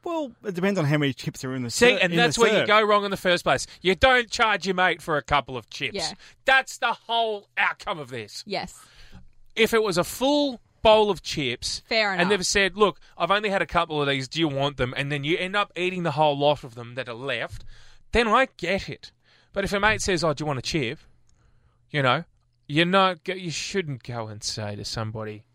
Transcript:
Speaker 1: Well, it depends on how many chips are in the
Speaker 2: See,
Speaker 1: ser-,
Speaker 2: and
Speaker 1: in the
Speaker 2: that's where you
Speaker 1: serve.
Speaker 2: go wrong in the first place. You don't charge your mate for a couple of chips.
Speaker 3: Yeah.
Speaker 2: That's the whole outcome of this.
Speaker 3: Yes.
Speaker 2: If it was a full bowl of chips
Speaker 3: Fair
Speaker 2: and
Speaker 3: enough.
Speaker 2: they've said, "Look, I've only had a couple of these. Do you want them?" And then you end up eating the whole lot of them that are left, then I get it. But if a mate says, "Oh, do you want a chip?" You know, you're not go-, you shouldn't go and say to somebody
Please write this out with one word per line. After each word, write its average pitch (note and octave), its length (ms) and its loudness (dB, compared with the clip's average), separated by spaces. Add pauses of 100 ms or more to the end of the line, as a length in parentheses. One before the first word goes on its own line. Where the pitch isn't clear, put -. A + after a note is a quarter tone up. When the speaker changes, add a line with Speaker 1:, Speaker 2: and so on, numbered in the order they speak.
Speaker 1:
Well, D#4+ 300 -6 (120)
it G3 120 -6
depends F#3+ 200 0
on D#3 100 0
how D3+ 120 2
many C#3 140 0
chips - 320 -10
are C3 100 -6
in C3 80 -6
the A#2 80 -6
Speaker 2:
See, A#3+ 200 4
Speaker 1:
ser-, B3+ 120 0
Speaker 2:
and F3+ 100 0
Speaker 1:
in - 40 0
the - 0 -
Speaker 2:
that's A#3+ 200 2
where A#3 140 6
you G3+ 80 4
Speaker 1:
serve. B2 80 2
Speaker 2:
go G#3 160 6
wrong G#3 220 4
in G3+ 80 -2
the F#3 40 -4
first - 280 0
place. D#3+ 240 0 (120)
You F#3 140 2
don't B3 340 4
charge G#3 380 0
your F#3+ 80 0
mate F3+ 260 2
for D#3 160 -2
a C#3+ 60 -2
couple C3+ 340 0
of A2+ 140 -12
chips. B2 240 -8
Speaker 3:
Yeah. G2 200 -4 (320)
Speaker 2:
That's C4+ 320 2
the A#3 160 -2 (120)
whole A3+ 500 -4
outcome F#3 440 -2
of B2 100 -12
this. A2+ 340 -12
Speaker 3:
Yes. F#3 320 -8 (760)
Speaker 2:
If A3 180 2
it A3 120 2
was F3+ 140 -2
a F3 40 0
full C#4 580 0 (220)
bowl G#3+ 300 6
of D3+ 100 -6
chips - 680 -6
Speaker 3:
Fair A3 220 0
Speaker 2:
and F3 120 0
Speaker 3:
enough. F#3 80 2
Speaker 2:
they've F#3+ 160 2
said, F#3+ 300 0
"Look, G3+ 220 2 (180)
I've F3 140 -2
only G#3 200 0
had F#3+ 120 0
a E3 40 -2
couple D#3 360 -2
of C#3 60 0
these. C3+ 180 -2
Do D#3 140 -6
you D#3+ 80 2
want C#3 300 -2
them?" B2+ 180 -2
And C#3 160 -4
then C#3 100 -4
you D#3 160 0
end F#3 160 -6
up G3+ 220 -2
eating F3+ 260 -4
the D#3+ 100 -2
whole D3 240 2
lot C#3+ 280 2
of A#2 100 -16
them A#2+ 220 -14
that B2 120 -8
are A#2+ 60 -10
left, B2+ 500 -8 (460)
then A3+ 160 4
I B3 300 4
get F#3 320 -4
it. - 240 -14 (400)
But G3 100 -4
if F3 100 -4
a G3+ 60 0
mate G#3 240 2
says, E3+ 220 0
"Oh, D#3 100 2
do D#3 80 -8
you D3+ 40 -4
want C#3 120 -4
a A2+ 40 -8
chip?" D3 360 -4 (920)
You D3 120 0
know, C3+ 220 2 (420)
you're D3+ 180 2
not F#3 380 2
go-, F#3 120 -6
you F3+ 180 -8
shouldn't D3 500 -6
go A#2 240 -10
and A2 160 -14
say G#2 340 -8
to G#2+ 80 -12
somebody G#2+ 600 -8 (100)